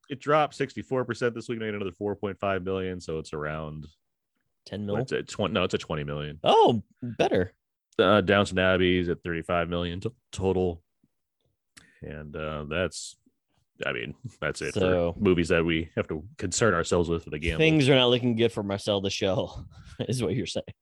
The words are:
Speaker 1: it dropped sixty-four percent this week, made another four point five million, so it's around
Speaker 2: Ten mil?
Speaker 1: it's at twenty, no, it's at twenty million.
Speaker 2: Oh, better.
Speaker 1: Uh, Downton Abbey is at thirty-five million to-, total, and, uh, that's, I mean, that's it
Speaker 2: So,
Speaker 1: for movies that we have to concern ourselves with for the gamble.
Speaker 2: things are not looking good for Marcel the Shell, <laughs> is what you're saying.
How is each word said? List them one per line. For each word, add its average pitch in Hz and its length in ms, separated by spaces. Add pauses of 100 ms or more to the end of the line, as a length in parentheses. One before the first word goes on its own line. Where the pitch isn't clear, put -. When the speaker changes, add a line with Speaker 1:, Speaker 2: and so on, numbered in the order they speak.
Speaker 1:
it 139 120
dropped 147 340
sixty-four 127 500
percent 117 300
this 117 140
week, 117 100
made 107 160
another 98 180
four 101 240
point 98 220
five 95 240
million, 92 380
so 80 180
it's - 160
around 76 520 (800)
Speaker 2:
Ten 101 220
mil? 101 100
Speaker 1:
it's 131 160
at - 160
twenty, 95 240
no, 90 120
it's 95 100
at 101 60
twenty 76 240
million. 73 380
Speaker 2:
Oh, 415 400 (200)
better. 117 500 (460)
Speaker 1:
Uh, 101 240
Downton 98 360
Abbey 92 400
is 87 120
at 80 120
thirty-five 85 460
million 87 320
to-, 113 120 (200)
total, 92 500 (1200)
and, 76 320
uh, 78 340
that's, 82 480 (680)
I 69 80
mean, 60 220 (260)
that's 76 220
it - 120
Speaker 2:
So, 90 400
Speaker 1:
for - 60
movies 87 280
that 85 160
we 82 320
have 107 120
to 78 160 (140)
concern 104 340
ourselves 85 380
with 82 140
for 71 60
the 76 80
gamble. 82 200
Speaker 2:
things 156 320
are 139 40
not 127 140
looking 123 280
good 113 160
for 110 100
Marcel 98 400
the 98 80
Shell, 95 560 (180)
<laughs> - 140 (100)
is 123 140
what 110 120
you're 113 120
saying. - 180 (180)